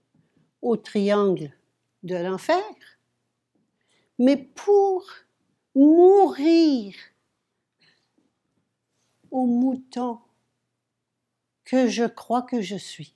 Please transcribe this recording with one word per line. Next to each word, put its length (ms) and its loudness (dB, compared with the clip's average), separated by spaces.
au 160 -2
triangle 760 -2
de 120 -10
l'enfer, 460 -4
mais 180 2
pour 680 -2
mourir 1200 4
au 160 -2
mouton 720 -4
que 220 0
je 180 -4
crois 380 -6
que 180 -6
je 160 -10
suis. 380 -18